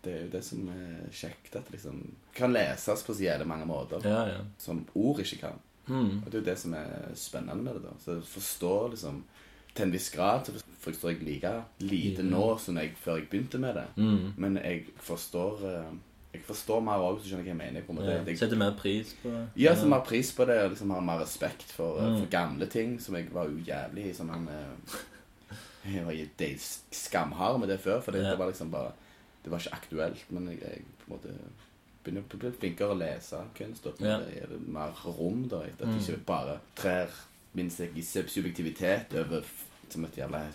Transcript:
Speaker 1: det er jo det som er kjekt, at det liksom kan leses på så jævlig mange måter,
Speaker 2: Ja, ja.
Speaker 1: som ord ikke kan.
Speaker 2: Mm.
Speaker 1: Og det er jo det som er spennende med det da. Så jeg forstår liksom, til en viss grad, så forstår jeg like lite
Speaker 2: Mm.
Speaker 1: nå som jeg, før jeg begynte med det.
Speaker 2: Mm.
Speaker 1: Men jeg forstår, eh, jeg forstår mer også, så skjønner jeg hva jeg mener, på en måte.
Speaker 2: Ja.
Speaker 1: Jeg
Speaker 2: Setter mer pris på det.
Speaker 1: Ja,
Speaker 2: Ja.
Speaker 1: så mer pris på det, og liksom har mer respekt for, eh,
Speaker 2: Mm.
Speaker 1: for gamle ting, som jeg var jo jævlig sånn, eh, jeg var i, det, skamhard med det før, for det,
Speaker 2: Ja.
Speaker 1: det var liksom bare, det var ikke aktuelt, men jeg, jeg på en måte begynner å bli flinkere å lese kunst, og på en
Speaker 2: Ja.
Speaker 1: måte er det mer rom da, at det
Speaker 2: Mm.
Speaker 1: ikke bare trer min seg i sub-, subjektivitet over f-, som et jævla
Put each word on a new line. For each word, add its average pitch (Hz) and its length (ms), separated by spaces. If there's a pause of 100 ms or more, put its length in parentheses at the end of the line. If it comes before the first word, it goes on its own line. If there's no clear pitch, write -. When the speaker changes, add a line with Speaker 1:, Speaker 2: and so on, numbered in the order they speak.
Speaker 1:
det 90 100
er 80 100
jo 92 80
det 92 120
som 98 260
er 85 400
kjekt, - 420
at - 160
det - 80
liksom 98 240 (340)
kan 123 220
leses 104 480
på - 100
så 98 140
jævlig 78 220
mange 80 180
måter, 78 400
Speaker 2:
Ja, 110 180
ja. 92 140 (160)
Speaker 1:
som 85 300 (100)
ord 127 240
ikke - 240
kan. - 160 (280)
Speaker 2:
Mm. 113 360
Speaker 1:
Og 107 80
det 113 40
er 110 40
jo 104 80
det 92 120
som 85 140
er 78 400
spennende - 500
med 123 120
det - 80
da. - 160
Så 87 160
jeg 82 160
forstår 98 640
liksom, 71 240 (560)
til 104 100
en 92 80
viss 92 160
grad, 104 380
så - 160 (160)
forstår 85 320
jeg 82 160
like 76 240 (280)
lite 98 440
Speaker 2:
Mm. 92 80
Speaker 1:
nå 107 260
som 90 200
jeg, 80 200
før 82 220
jeg 76 100
begynte 127 300
med 131 160
det. - 120 (100)
Speaker 2:
Mm. 101 400
Speaker 1:
Men 98 200
jeg 85 280 (120)
forstår, 87 680
eh, 82 280 (380)
jeg 82 100
forstår 110 400
mer 104 180
også, 98 220
så 98 60
skjønner 90 160
jeg 90 100
hva 80 80
jeg 67 100
mener, 78 120
på 85 80
en 80 40
måte. 87 140
Speaker 2:
Ja. 85 140
Speaker 1:
Jeg 85 120
Speaker 2:
Setter 113 200
mer 101 200
pris 104 360 (100)
på 123 60
det. 117 140 (120)
Speaker 1:
Ja, 139 160
Speaker 2:
Ja. 175 40
Speaker 1:
så 160 120
mer 135 180
pris 123 260
på 127 140
det, 120 180
og 95 80
liksom 101 200
har 92 100
mer 85 180
respekt 78 520
for, 82 280
eh, 110 80
Speaker 2:
Mm. 110 120
Speaker 1:
for 104 120
gamle 85 360
ting, 117 320
som 95 160
jeg 85 180
var 87 120
jo 76 200
jævlig 85 500
sånn, 85 340
eh, - 1400
jeg 87 120
var 82 60
i, 78 260
det, 71 220 (320)
skamhard 90 680
med 101 100
det 95 100
før, 107 220
for 117 100
det, 98 120
Speaker 2:
Ja. 98 80
Speaker 1:
det 92 80
var 92 80
liksom 82 240
bare, 67 200 (520)
det 80 80
var 85 80
ikke - 140
aktuelt, - 580
men 90 160
jeg, 85 140
jeg - 200 (180)
på - 140
en - 40
måte - 160 (720)
begynner 95 200
å - 160
bli 123 120
flinkere 101 420
å 95 40
lese 78 400 (180)
kunst, - 320
og - 100
på - 80
en - 40
Speaker 2:
Ja. 110 100
Speaker 1:
måte - 240
er - 40
det 82 200
mer 80 240 (140)
rom 87 420
da, 98 140
at - 160
det 120 100
Speaker 2:
Mm. 110 120
Speaker 1:
ikke 90 260
bare 71 340 (160)
trer 90 320 (460)
min 90 160
seg 85 280
i 82 40
sub-, 87 280
subjektivitet 90 840
over 80 260
f-, - 220 (260)
som 80 160
et 76 100
jævla 73 400